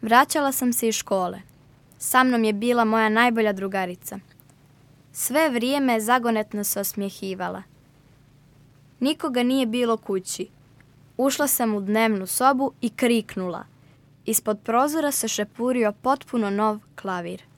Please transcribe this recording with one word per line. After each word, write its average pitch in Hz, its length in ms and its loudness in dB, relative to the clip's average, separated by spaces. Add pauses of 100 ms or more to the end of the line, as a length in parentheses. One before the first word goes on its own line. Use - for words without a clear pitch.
Vraćala 269 500 4
sam 254 220 -2
se 233 140 0
iz 220 80 0
škole. 190 460 -4 (560)
Sa - 260 4
mnom 247 200 2
je 214 100 2
bila 233 320 2
moja 220 240 2
najbolja 226 440 2
drugarica. 190 680 -6 (920)
Sve 302 380 0
vrijeme 254 500 0
zagonetno 220 640 0
se - 160 -4
osmjehivala. 190 840 -6 (1400)
Nikoga 262 440 -2
nije 254 220 2
bilo 233 320 0
kući. 190 500 -6 (680)
Ušla 277 300 2
sam 226 280 0
u 202 60 -4
dnevnu 208 460 0
sobu 262 440 2 (100)
i 240 80 0
kriknula. 208 760 -2 (600)
Ispod 214 340 -2
prozora 285 520 0
se 247 160 -4
šepurio 226 760 -2
potpuno 247 480 0
nov 214 300 0 (220)
klavir. 180 420 -8 (140)